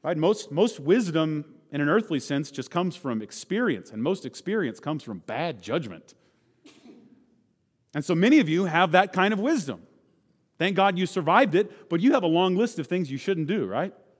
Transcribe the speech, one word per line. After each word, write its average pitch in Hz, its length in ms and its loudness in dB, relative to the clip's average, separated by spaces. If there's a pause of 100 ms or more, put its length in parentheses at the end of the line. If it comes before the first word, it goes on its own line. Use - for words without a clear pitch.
Right? 170 120 -2
Most, 160 360 0
most 208 260 2
wisdom 156 640 0 (280)
in 143 80 -4
an 147 80 2
earthly 170 320 0
sense 143 320 -4
just - 180 -10
comes 175 240 -2
from 117 260 -6
experience, 165 720 -4
and 110 100 -10
most 180 240 -4
experience 170 540 -6
comes 151 240 -6
from 101 180 -12
bad 127 400 -8
judgment. 107 540 -8 (1800)
And 147 100 -4
so 180 100 0
many 233 240 6
of 185 100 4
you 175 180 0
have 165 260 2
that 190 200 4
kind 196 200 2
of 196 80 -2
wisdom. 196 420 -2 (760)
Thank 185 180 0
God 190 220 2
you 185 80 0
survived 180 480 2
it, - 340 -2
but 170 120 -2
you 262 120 4
have 262 100 2
a 175 60 0
long 180 280 2
list 226 220 0
of 147 80 -6
things 175 240 -4
you 135 80 -6
shouldn't 165 280 -4
do, 165 200 -4
right? 143 260 -4 (280)